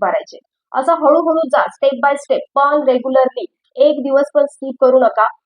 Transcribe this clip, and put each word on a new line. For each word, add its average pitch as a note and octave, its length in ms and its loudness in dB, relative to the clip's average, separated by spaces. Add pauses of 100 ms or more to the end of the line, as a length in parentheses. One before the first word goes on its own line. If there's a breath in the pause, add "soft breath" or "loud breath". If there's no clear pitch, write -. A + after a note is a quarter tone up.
मारायचे. F3 360 -4 (360)
असं C4+ 180 0
हळूहळू D#4+ 560 0
जा, B3 140 2
step C4+ 460 -2
by C#4+ 60 0
step, C#4 260 -4 (140)
पण C#4+ 340 0
रेग्युलरली C4 560 0 (320)
एक C#4+ 260 2
दिवस C#4 220 0 (100)
पण C#4+ 120 2
स्किप C4+ 380 -6
करू B3+ 140 4
नका. A3+ 300 2 (180)